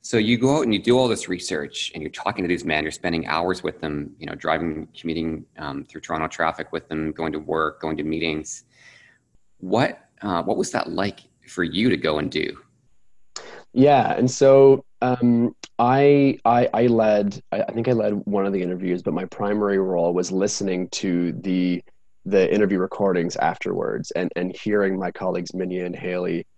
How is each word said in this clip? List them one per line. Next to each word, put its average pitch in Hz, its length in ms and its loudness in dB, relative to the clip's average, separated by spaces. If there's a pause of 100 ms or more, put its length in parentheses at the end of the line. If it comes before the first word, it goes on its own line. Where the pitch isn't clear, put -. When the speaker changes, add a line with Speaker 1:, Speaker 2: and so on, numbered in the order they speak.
Speaker 1:
So - 160 0
you 110 200 2
go 135 200 2
out 151 40 0
and 117 100 2
you 95 100 0
do 120 160 4
all 127 100 4
this 107 200 -2
research, 82 680 -6
and 78 80 -10
you're 76 100 -8
talking - 320 -4
to 87 40 -2
these 85 160 -2
men, 76 200 -2
you're 76 80 -4
spending 85 340 -4
hours 87 360 -2
with - 180 -6
them, 73 380 -6
you 78 80 -14
know, 80 80 -8
driving, 80 540 -2 (100)
commuting, 80 480 -6 (120)
um, 71 260 -10
through 78 180 -18
Toronto 80 260 -4
traffic 82 440 -4
with 80 160 -8
them, 78 240 -4
going 80 200 -4
to 78 60 -6
work, 78 420 -4
going 80 160 -4
to 76 60 -6
meetings. 78 640 -6 (920)
What, 101 400 0 (240)
uh, 90 200 -2
what 95 160 -2
was - 140 -2
that - 180 -4
like 95 300 -4 (280)
for 90 160 -2
you 101 240 0
to 92 80 2
go 76 220 0
and 76 120 -2
do? - 260 -4 (1160)
Speaker 2:
Yeah, 135 440 6
and 123 140 2
so, 135 540 8 (180)
um, 120 540 2 (220)
I, 139 640 6
I, 120 280 4
I 117 140 2
led, 107 560 2 (100)
I, 104 100 -2
I - 100 -4
think 117 160 -2
I 127 40 2
led 107 200 0 (140)
one 98 200 0
of 101 60 -2
the 95 100 0
interviews, 90 400 -4
but 87 100 -2
my 90 120 -4
primary 101 540 0
role 87 360 2
was 90 160 0
listening 95 600 -2
to 87 420 -2
the, 90 500 -2 (440)
the 95 280 4
interview 101 240 2
recordings 90 580 0
afterwards 85 760 -4
and, 90 240 -2
and 90 180 -4
hearing 101 440 0
my 90 120 -4
colleagues 90 420 -4
Minya 90 340 -4
and 87 100 -8
Haley 90 500 -4 (120)